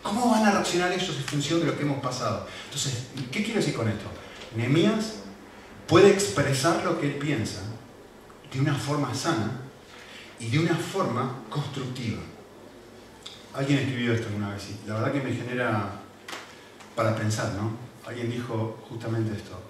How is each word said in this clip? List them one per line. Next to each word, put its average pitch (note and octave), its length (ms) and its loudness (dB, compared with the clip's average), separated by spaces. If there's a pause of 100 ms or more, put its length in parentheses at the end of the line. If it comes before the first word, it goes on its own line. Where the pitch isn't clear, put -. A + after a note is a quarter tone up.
¿Cómo A#3+ 280 2
van A3 160 6
a G3 60 8
reaccionar F3+ 380 2
ellos F#3 240 -2
en C3+ 100 -4
función D#3 360 0
de D3+ 60 2
lo C3 100 0
que D3 60 -2
hemos C#3+ 180 0
pasado?". A2+ 460 -2 (180)
Entonces, - 440 -4 (220)
¿qué G#3 140 -2
quiero A3+ 160 2
decir D3 140 2
con A2 140 0
esto? - 180 -2 (500)
Nehemías F#3 600 4 (720)
puede F#3+ 220 10
expresar E3 760 4
lo F3 160 0
que C#3+ 100 0
él C#3 80 -2
piensa C3 440 -2 (920)
de C3 80 -6
una D3 160 4
forma C3 400 -2
sana, - 460 0 (800)
y A2+ 80 -4
de C#3+ 80 4
una E3+ 160 4
forma - 760 -2
constructiva. A#2+ 720 -4 (1300)
Alguien C#3 240 4
escribió A#2+ 340 2
esto G#2+ 140 2
alguna G#2 240 -2
vez G2+ 200 -8
y - 180 -10
la G#2+ 60 -4
verdad A2 180 0
que C#3 80 0
me B2 120 -2
genera A2+ 680 -2 (960)
para A2 180 4
pensar, G#2+ 380 0
¿no? G#2+ 180 -2 (340)
Alguien A#2+ 260 -4
dijo A#2 580 -4
justamente A2 480 -2
esto F#2+ 160 -12 (180)